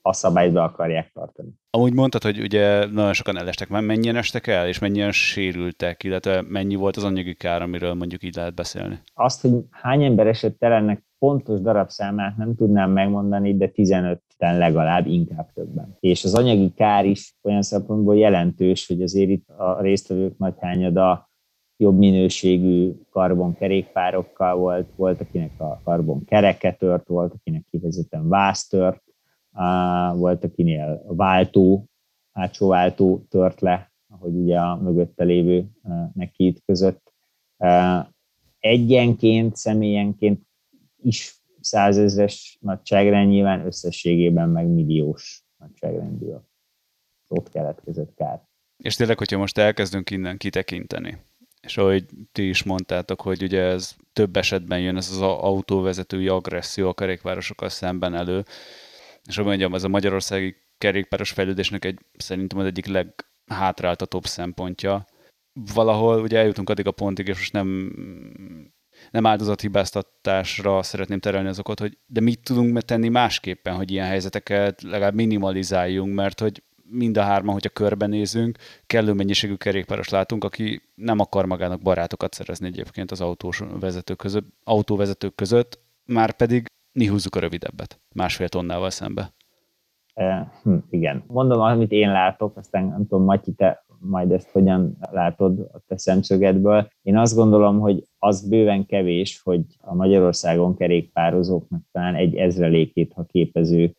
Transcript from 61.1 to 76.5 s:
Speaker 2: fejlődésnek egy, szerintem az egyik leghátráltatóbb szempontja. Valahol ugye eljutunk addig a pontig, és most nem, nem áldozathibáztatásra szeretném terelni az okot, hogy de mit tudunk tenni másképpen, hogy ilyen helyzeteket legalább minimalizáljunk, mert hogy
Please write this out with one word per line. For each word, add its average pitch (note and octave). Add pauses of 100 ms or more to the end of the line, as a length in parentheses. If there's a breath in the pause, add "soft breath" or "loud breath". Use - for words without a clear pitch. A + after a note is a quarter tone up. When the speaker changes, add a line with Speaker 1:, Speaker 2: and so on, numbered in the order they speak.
Speaker 2:
fejlődésnek F#2+
egy, F#2 (180)
szerintem F#2+
az G2
egyik F#2+
leghátráltatóbb F#2
szempontja. F#2 (680 soft breath)
Valahol A2+
ugye A2
eljutunk G#2
addig G2+
a G2
pontig, G2
és F#2+
most -
nem, F#2+ (1160 soft breath)
nem A2+
áldozathibáztatásra G2
szeretném G2
terelni F#2+
az F#2+
okot, G#2
hogy G#2
de A#2
mit A#2
tudunk A#2+
tenni A2+
másképpen, G#2+
hogy F#2
ilyen F#2+
helyzeteket G2
legalább G2+
minimalizáljunk, F#2+
mert G2
hogy G#2+ (280)